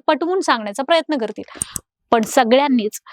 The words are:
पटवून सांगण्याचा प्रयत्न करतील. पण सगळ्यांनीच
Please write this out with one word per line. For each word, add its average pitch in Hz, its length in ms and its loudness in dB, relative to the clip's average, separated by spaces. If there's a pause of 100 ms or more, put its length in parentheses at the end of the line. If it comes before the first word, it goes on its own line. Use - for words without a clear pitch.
पटवून 339 340 0
सांगण्याचा 226 420 -2
प्रयत्न 320 340 0
करतील. 214 260 -6 (680)
पण - 120 4
सगळ्यांनीच 247 800 2 (120)